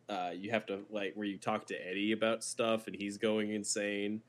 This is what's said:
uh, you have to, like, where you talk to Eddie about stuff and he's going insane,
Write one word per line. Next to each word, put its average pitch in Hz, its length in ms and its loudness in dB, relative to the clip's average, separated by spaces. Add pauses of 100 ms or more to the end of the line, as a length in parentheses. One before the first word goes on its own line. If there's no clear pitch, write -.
uh, 90 280 -2
you 98 160 -4
have 107 160 0
to, 98 140 -2 (100)
like, 101 240 -2
where 104 100 -2
you 98 120 -2
talk 107 280 0
to 98 80 -6
Eddie 98 380 0
about 113 320 2
stuff 113 420 2
and 110 100 -6
he's 101 220 -4
going 107 320 4
insane, 104 800 0